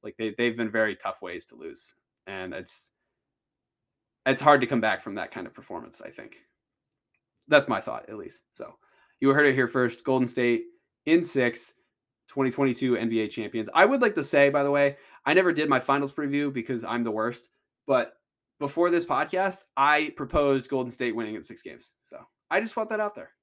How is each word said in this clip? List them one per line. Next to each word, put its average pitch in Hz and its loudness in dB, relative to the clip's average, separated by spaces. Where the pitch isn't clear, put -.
Like, 107 -14
they, 110 -4
they've 120 0
been 113 -2
very 107 0
tough - -8
ways 87 -10
to - -20
lose. 73 -16
And 92 -10
it's, - -14
it's 135 0
hard 143 8
to 127 0
come 123 0
back 107 0
from 101 -10
that 95 -8
kind 92 -10
of - -18
performance, - -14
I - -14
think. - -20
That's 143 6
my 104 0
thought, - -10
at 107 -12
least. - -16
So, - -16
you 135 4
heard 147 6
it 135 6
here 127 2
first. 123 -2
Golden 131 2
State 120 0
in 165 4
six, - -2
twenty 135 0
twenty-two 127 0
N 113 -2
B 113 0
A 107 -2
champions. 107 -6
I 180 6
would 247 2
like 214 2
to 160 -2
say, 143 4
by 143 2
the 143 2
way, 143 2
I 147 2
never 180 4
did 151 0
my 131 4
finals 139 0
preview 143 -2
because 120 -6
I'm 120 -4
the 113 -4
worst. 110 -4
But 127 0
before 156 0
this 170 2
podcast, 180 -2
I 147 4
proposed 139 0
Golden 127 -2
State 117 -4
winning 110 -6
in 92 -12
six - -18
games. - -20
So, - -20
I 165 0
just 226 -8
want 220 -4
that 214 -4
out 208 -4
there. - -16